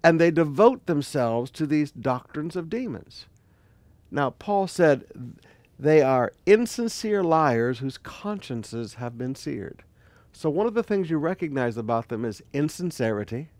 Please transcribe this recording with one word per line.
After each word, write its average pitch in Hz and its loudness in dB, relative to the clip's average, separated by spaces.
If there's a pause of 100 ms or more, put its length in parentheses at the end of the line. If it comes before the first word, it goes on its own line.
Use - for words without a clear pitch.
And 165 6
they 170 6
devote 165 4
themselves 131 -2
to 156 -4
these 147 0
doctrines 139 -4
of 165 -6
demons. 214 -8 (840)
Now, 139 -2
Paul 196 -2
said 151 4 (760)
they 151 6
are 131 2 (120)
insincere 214 2
liars 131 2
whose 131 -8
consciences 117 -10
have 120 -10
been 127 -6
seared. - -10 (500)
So - -4
one 180 0
of 226 -4
the 226 0
things 190 -2
you 160 0
recognize 143 -2
about 117 -2
them 117 -4
is 107 -6 (120)
insincerity 139 -4